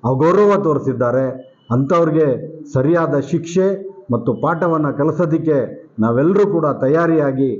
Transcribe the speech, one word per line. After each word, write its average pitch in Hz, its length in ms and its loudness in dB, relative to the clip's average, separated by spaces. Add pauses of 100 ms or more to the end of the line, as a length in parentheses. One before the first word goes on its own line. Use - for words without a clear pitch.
ಅಗೌರವ 170 480 4 (100)
ತೋರಿಸಿದ್ದಾರೆ, 131 640 0 (440)
ಅಂಥವ್ರಿಗೆ 156 580 2 (440)
ಸರಿಯಾದ 147 460 0 (140)
ಶಿಕ್ಷೆ 175 340 0 (460)
ಮತ್ತು 113 220 -2
ಪಾಠವನ್ನ 160 560 -2
ಕಲಿಸೋದಕ್ಕೆ 156 680 0 (400)
ನಾವೆಲ್ಲರೂ 139 460 2 (100)
ಕೂಡ 160 120 0 (140)
ತಯಾರಿಯಾಗಿ 143 800 0